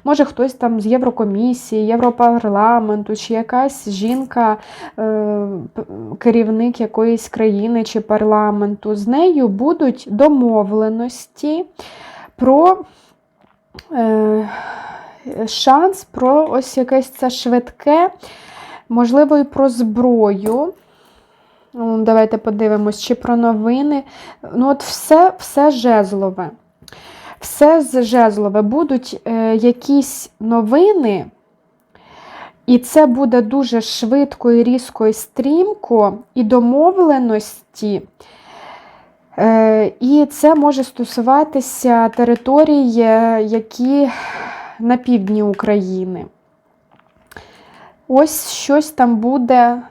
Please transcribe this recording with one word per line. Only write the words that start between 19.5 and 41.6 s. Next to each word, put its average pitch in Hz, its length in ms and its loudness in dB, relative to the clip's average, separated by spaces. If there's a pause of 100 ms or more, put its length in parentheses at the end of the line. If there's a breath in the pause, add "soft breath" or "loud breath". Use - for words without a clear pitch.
зброю. 233 1040 0 (1040 soft breath)
Ну, 226 260 -2
давайте 220 340 2
подивимось, 214 640 -2
чи - 140 -4
про 240 200 -4
новини. 233 680 0 (500 loud breath)
Ну, 254 160 0
от 277 140 -6
все, 349 540 2
все 294 340 0
жезлове. 196 800 -2 (880 loud breath)
Все 311 420 4
з 254 220 -2
жезлове. 214 580 2
Будуть, 262 640 -2
е, 226 300 -2
якісь 247 840 0
новини, 233 840 2 (1400 loud breath)
і 247 120 4
це 302 280 4
буде 247 360 2
дуже 233 400 -2
швидко 247 720 -2
і 233 120 4
різко, 240 440 0
і 220 60 2
стрімко, 254 1040 0 (180)
і 254 80 0
домовленості, 247 1600 0 (1400 loud breath)
Е, 220 600 2
і 285 320 2
це 302 240 4
може 285 280 2
стосуватися 254 1300 0